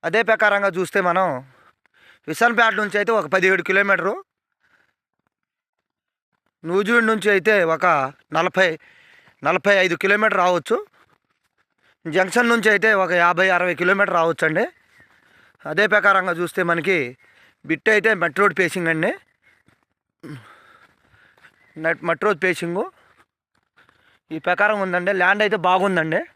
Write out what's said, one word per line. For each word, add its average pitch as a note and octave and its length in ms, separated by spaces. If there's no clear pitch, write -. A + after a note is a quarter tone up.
అదే F3+ 220
ప్రకారంగా G3+ 480
చూస్తే F#3 300
మనం F3+ 200
విశాన్పేట A3+ 520
నుంచి G#3 200
అయితే G#3+ 200
ఒక D3+ 120
పదిహేడు F#3 360
కిలోమీటరు, F#3+ 440
నూజివీడు G#3+ 400
నుంచి G#3+ 240
అయితే G3 220
ఒక D#3+ 120
నలభై, F3+ 300
నలభై F#3 280
ఐదు F3 180
కిలోమీటర్ G#3 400
రావచ్చు. F3+ 340
జంక్షన్ G#3 360
నుంచి A3 220
అయితే G#3+ 180
ఒక E3 60
యాభై, F3+ 220
అరవై F3 240
కిలోమీటర్ F#3+ 380
రావచ్చండి. E3 460
అదే G3 220
ప్రకారంగా F#3 480
చూస్తే F3 280
మనకి E3+ 280
బిట్ F#3+ 240
అయితే G#3+ 160
మట్టి E3+ 200
రోడ్ F#3+ 200
పేసింగ్ E3 320
అండి, F3 180
నట్-, E3 260
మట్టి E3 180
రోడ్ F3+ 180
పేసింగ్ F3 360
ఈ D#3+ 80
ప్రకారం G#3 380
ఉందండి. F3+ 340
ల్యాండ్ G3 280
అయితే G3 200
బాగుందండి F3+ 540